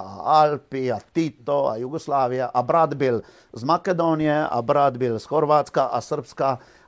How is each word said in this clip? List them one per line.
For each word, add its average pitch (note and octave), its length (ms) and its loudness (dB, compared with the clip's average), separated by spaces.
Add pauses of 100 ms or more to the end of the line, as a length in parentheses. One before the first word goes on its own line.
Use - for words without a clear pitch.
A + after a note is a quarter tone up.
(240)
Alpy C#3 680 2
a G#2+ 60 -4 (140)
Tito C#3+ 560 -2
a A2+ 80 -4
Jugoslávie C3 720 -2
a B2 160 0
brat D#3 320 2
byl B2+ 280 0 (300)
z A2+ 120 -12
Makedonie D#3+ 840 0
a A#2+ 140 -2
brat C#3+ 340 2
byl A#2+ 220 -2
z - 60 -14
Chorvatska D3 600 2
a A#2+ 160 -2
Srbska C3+ 580 -4 (300)